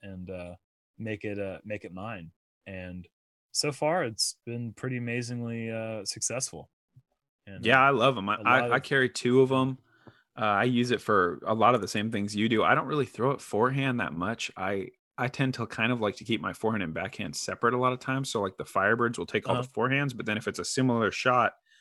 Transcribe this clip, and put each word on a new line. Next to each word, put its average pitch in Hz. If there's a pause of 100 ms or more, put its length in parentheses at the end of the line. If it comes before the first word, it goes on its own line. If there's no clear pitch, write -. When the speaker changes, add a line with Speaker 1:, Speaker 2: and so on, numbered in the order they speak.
Speaker 1:
and, 92
uh, 87 (420)
make 110
it, 101
uh, 95
make 104
it 87
mine. 92 (340)
And 90 (440)
so 151
far, 156
it's -
been 120
pretty 131
amazingly, 117
uh, 113
successful. - (760)
And, 95
Speaker 2:
Yeah, 131
Speaker 1:
uh, -
Speaker 2:
I 139
love 127
'em. 98
I, 107
Speaker 1:
a 110
lot 123
Speaker 2:
I, 127
I 135
Speaker 1:
of -
Speaker 2:
carry 135
two 123
of 131
'em. 131 (600)
Uh, 113
I 101
use 120
it 107
for 90
a 104
lot 110
of 104
the 90
same 110
things 104
you 104
do. 107
I 107
don't 160
really 143
throw 127
it -
forehand 127
that 80
much. 92
I, 95 (260)
I 123
tend 131
to 117
kind 113
of 120
like 104
to 107
keep 107
my 95
forehand 110
and 80
backhand 87
separate 117
a 123
lot 127
of 127
times. 135
So, 107
like, 95
the -
Firebirds 113
will 87
take -
all 95
Speaker 1:
Uh-huh. 123
Speaker 2:
the 127
forehands, 131
but 107
then 107
if 107
it's 98
a 85
similar 117
shot 123 (280)